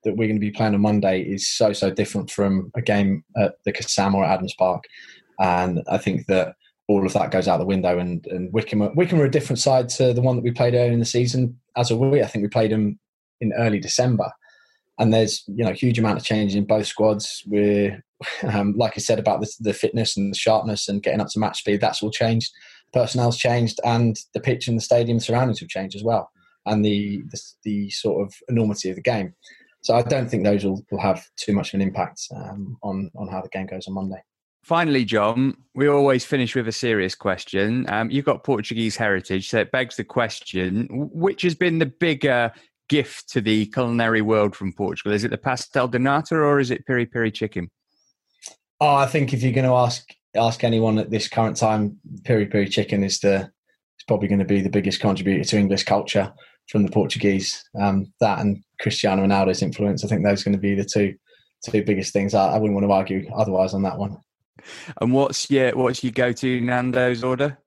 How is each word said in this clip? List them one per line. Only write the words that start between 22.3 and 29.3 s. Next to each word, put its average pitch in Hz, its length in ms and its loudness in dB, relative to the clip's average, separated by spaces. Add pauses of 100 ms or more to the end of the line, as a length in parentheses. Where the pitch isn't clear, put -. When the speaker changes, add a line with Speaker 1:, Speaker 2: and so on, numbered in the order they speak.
Speaker 1:
Personnel's 120 460 2
changed, 120 440 0
and 117 320 2 (200)
the - 40 -2
pitch 123 280 -2
and 117 100 0
the 110 40 -2
stadium 120 380 2
surroundings 120 420 0
have 85 60 -14
changed 95 280 -8
as 101 80 -10
well, 110 260 0 (380)
and 107 180 2
the, 101 460 -2
the, - 100 -14 (220)
the 101 260 -4
sort 98 340 -2
of 98 120 -8 (120)
enormity 107 440 0
of 90 40 -8
the 95 60 -12
game. 104 320 -2 (480)